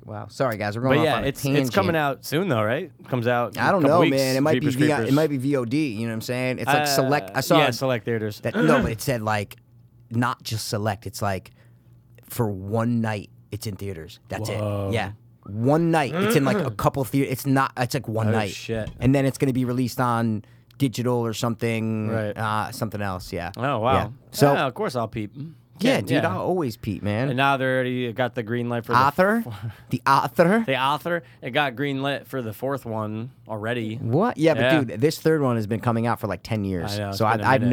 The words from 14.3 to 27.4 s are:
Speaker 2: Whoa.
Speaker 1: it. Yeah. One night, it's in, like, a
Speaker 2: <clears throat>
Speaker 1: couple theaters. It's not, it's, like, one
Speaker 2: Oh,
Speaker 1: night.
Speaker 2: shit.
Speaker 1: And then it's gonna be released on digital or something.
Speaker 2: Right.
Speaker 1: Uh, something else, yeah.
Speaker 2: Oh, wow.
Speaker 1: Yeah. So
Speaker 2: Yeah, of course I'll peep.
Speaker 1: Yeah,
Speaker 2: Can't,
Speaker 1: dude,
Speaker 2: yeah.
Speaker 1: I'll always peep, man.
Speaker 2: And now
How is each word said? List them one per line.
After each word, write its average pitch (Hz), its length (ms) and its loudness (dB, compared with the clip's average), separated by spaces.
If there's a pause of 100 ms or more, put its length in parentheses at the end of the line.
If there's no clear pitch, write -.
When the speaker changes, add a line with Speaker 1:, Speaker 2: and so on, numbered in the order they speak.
Speaker 2:
Whoa. 101 400 -2
Speaker 1:
it. 98 60 0
Yeah. 101 160 -2 (340)
One 139 460 2
night, 151 240 0
it's 202 200 2
in, - 80 4
like, 254 140 2
a 143 140 -2
Speaker 2:
<clears throat> 104 120 -8
Speaker 1:
couple 143 200 2
theaters. 127 280 0
It's - 140 -6
not, 135 320 2
it's, 123 160 -2
like, 107 140 -4
one 110 220 0
Speaker 2:
Oh, - 20 4
Speaker 1:
night. 110 180 2
Speaker 2:
shit. 107 400 -6 (100)
Speaker 1:
And 127 140 4
then 139 140 4
it's 131 100 -2
gonna 135 160 2
be 127 120 0
released 123 360 -2
on 117 420 0 (360)
digital 123 380 0
or 117 160 -2
something. 110 760 -2
Speaker 2:
Right. 107 260 -2
Speaker 1:
Uh, 107 360 -2
something 104 300 -6
else, 92 300 -6
yeah. 85 260 -6
Speaker 2:
Oh, 127 200 -2
wow. 117 160 2
Speaker 1:
Yeah. 120 140 2 (240)
So 143 220 6
Speaker 2:
Yeah, 165 120 2
of 127 80 -2
course 196 220 -4
I'll 117 120 -2
peep. 104 260 -8 (460)
Speaker 1:
Yeah, 240 180 2
Speaker 2:
Can't, - 100 -2
Speaker 1:
dude, - 160 2
Speaker 2:
yeah. 165 100 2
Speaker 1:
I'll 185 80 -4
always 139 340 -2
peep, - 280 -6
man. 107 240 0
Speaker 2:
And 127 100 -2
now 139 200 4